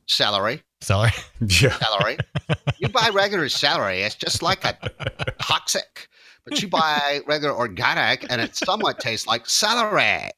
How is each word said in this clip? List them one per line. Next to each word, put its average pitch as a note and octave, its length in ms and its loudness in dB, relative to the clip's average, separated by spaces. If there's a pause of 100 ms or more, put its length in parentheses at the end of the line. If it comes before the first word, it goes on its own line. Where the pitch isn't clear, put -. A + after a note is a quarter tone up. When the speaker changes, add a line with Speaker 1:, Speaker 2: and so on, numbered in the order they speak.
Speaker 1:
Celery. G#2+ 560 0 (180)
Speaker 2:
Celery? G#2 300 2 (160)
<laughs> A2+ 220 -4
Speaker 3:
Yeah. B2 300 4
Speaker 1:
Celery. A2 380 0 (640)
You - 120 -2
buy A3+ 220 2
regular G3 360 2
celery, A#2 540 0
it's G#2+ 120 -2
just - 280 -4
like F#3 220 0
a A2 120 -2 (580)
Speaker 3:
<laughs> - 80 -10
Speaker 1:
toxic. - 680 -4 (380)
But C#4+ 140 -4
you G3+ 80 -4
buy D3 580 0
regular D3 300 0
organic, A#2+ 760 0
and B2 80 -2
it A#2 160 -4
somewhat F#3+ 460 -2
tastes A2+ 260 -4
like A#2 220 -2
celery. E3+ 880 2